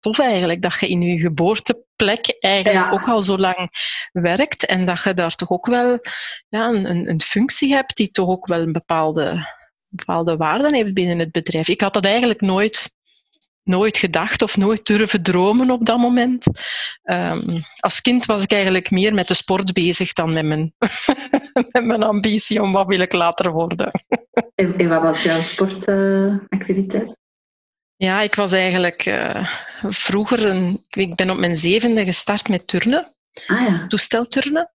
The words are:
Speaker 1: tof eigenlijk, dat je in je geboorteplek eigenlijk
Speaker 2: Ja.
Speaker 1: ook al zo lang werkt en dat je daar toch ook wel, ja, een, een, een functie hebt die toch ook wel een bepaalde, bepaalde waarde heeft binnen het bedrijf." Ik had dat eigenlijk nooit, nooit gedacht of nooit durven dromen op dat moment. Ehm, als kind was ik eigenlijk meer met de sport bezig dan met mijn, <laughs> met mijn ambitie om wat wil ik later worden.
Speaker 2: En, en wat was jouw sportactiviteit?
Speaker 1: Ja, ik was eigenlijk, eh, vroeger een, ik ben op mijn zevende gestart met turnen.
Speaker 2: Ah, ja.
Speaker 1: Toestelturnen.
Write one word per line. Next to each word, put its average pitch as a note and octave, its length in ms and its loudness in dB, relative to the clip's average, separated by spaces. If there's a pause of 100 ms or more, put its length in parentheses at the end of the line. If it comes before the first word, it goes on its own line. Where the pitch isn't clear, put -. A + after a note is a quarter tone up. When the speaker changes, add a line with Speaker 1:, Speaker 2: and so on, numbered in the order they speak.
Speaker 1:
tof A3 180 -2
eigenlijk, F3+ 440 2
dat F3 180 -2
je F#3+ 80 -2
in F3+ 140 0
je E3+ 160 0
geboorteplek G3 1200 -2
eigenlijk G3 460 2
Speaker 2:
Ja. - 60 -2
Speaker 1:
ook G3 160 -2
al A3+ 140 2
zo F#3+ 160 0
lang F#3 320 -2 (420)
werkt F3 540 -2
en F#3 200 0
dat F3+ 160 -2
je F#3+ 120 0
daar E3+ 200 -2
toch - 160 -6
ook F3+ 160 -2
wel, A#3+ 320 2 (500)
ja, A3+ 200 -2
een, G3+ 220 0
een, F3 200 -2
een D#3+ 100 0
functie C4+ 540 2
hebt C4+ 220 -2
die G3+ 140 0
toch F#3 180 0
ook F#3 180 -2
wel E3+ 140 0
een E3 120 0
bepaalde, D#3+ 760 0 (500)
bepaalde E3 400 -2
waarde A3 400 0
heeft G#3 180 0
binnen F3+ 240 0
het E3 140 -2
bedrijf." D#3+ 360 -2
Ik A3 120 0
had G3 140 0
dat G3 100 2
eigenlijk A3 360 2
nooit, G3 520 0 (680)
nooit G3 360 2
gedacht F3 440 0
of G#3+ 140 -2
nooit G#3 300 2
durven G#3 360 2
dromen G3+ 480 4
op A#3 160 0
dat A#3 120 4
moment. B3 480 2 (560)
Ehm, F3 560 -2 (220)
als - 200 2
kind B3 260 2
was G#3 160 0
ik G3 100 2
eigenlijk F#3+ 380 2
meer G3+ 240 2
met F#3 140 0
de F3+ 60 0
sport F#3 380 0
bezig F3 400 0
dan D#3+ 200 0
met D#3+ 120 0
mijn, D#3 300 -2 (480)
<laughs> - 500 -2
met B3 120 2
mijn A#3 180 0
ambitie G#3 600 0
om G3 100 0
wat F#3+ 140 2
wil F#3 140 2
ik F3+ 120 0
later E3+ 400 0
worden. E3+ 360 -2 (680)
Speaker 2:
En, F3+ 220 0
en F3 120 2
wat D#3+ 140 2
was D#3+ 200 0
jouw E3 180 2
sportactiviteit? G3 1800 -2 (880)
Speaker 1:
Ja, F#3+ 160 2
ik G#3 140 0
was G3 180 0
eigenlijk, F#3 540 0
eh, - 420 -2 (340)
vroeger G#3+ 640 -2
een, F#3 420 0
ik F#3 260 -4
ben F#3 160 0
op F#3+ 80 -2
mijn F3 180 0
zevende G#3+ 480 2
gestart G3+ 440 -2
met F#3+ 180 0
turnen. A#3+ 480 -2 (320)
Speaker 2:
Ah, A3 140 0
ja. F3+ 260 0
Speaker 1:
Toestelturnen. C4+ 920 -2